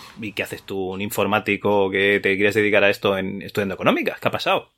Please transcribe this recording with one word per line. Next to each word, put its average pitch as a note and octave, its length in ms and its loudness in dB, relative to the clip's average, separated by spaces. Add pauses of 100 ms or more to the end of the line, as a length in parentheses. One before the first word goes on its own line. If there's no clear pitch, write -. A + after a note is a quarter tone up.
(200)
y G#2 140 -10
qué - 100 -8
haces - 200 -12
tú, F#2+ 280 -6
un F#2+ 100 -6
informático G2+ 920 0
que G2 300 4
te G2 140 2
quieres G2+ 200 2
dedicar G#2 280 4
a G2+ 60 6
esto G2+ 280 0
en, F#2+ 260 -6
estudiando G2 320 -4
económicas? A3+ 440 -2
¿Qué - 80 -2
ha - 40 -2
pasado? - 460 -4